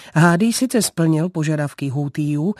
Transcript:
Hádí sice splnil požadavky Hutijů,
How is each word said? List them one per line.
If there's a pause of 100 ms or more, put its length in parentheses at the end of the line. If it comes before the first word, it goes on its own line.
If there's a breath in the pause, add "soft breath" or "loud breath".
(160 loud breath)
Hádí
sice
splnil
požadavky
Hutijů,